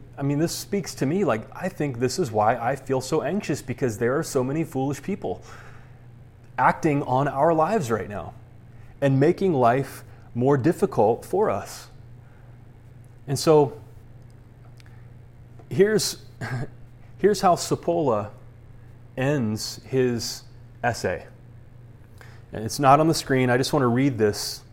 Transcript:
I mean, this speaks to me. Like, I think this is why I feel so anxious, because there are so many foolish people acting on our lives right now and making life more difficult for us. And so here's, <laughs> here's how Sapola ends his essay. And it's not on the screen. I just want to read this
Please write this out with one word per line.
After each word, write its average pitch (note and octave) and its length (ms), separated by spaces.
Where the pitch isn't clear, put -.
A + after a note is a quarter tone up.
I C#3+ 60
mean, C#3+ 160
this E3 160
speaks - 400
to D3 100
me. F3+ 180
Like, A2+ 320
I F3+ 140
think C#3+ 300
this B2+ 180
is D#3 140
why G#2+ 240
I A#2+ 200
feel C3 260
so D#3 200
anxious, E3 400
because A#2 360
there A#2+ 200
are E3 60
so C3+ 200
many C#3 200
foolish C3+ 380
people - 420
acting C#3+ 460
on C3 240
our C#3+ 260
lives D#3+ 380
right G2+ 180
now F#2+ 240
and C3+ 180
making F3+ 340
life C3 500
more C3+ 240
difficult A#2+ 680
for F#3+ 240
us. - 380
And C#3 100
so D3+ 420
here's, G3 540
<laughs> - 480
here's G3 240
how F3+ 140
Sapola C#3 760
ends B2+ 680
his B2 580
essay. G#2+ 460
And G#2+ 100
it's A2 160
not C#3+ 200
on D#3 80
the E3 60
screen. B2+ 360
I B2 80
just C3+ 160
want D3 100
to B2 40
read B2 300
this - 440